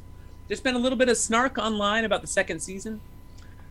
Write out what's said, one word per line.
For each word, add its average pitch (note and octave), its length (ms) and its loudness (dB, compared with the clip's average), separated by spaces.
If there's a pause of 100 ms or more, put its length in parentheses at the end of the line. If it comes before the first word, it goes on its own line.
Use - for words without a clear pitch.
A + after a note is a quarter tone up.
(460)
There's - 140 -4
been B3+ 160 0
a - 20 2
little B3+ 200 2
bit B3+ 100 6
of A3+ 80 6
snark A#3+ 420 2
online G#3+ 460 2
about G3 160 2
the E3 80 -10
second F#3 320 0
season. G#3+ 400 -8 (720)